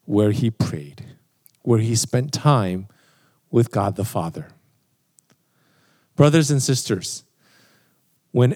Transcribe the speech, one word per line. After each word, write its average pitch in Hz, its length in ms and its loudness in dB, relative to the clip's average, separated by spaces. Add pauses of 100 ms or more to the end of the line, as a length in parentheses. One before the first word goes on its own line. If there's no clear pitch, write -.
where 104 280 2
he 113 200 0
prayed, - 640 -8 (460)
where 117 180 2
he 113 160 0
spent 123 380 -2
time 98 540 0 (600)
with 117 220 2
God 98 240 -2
the 98 80 -4
Father. 82 460 -8 (1700)
Brothers 147 340 6
and 135 100 2
sisters, 120 640 -4 (1080)
when 123 240 2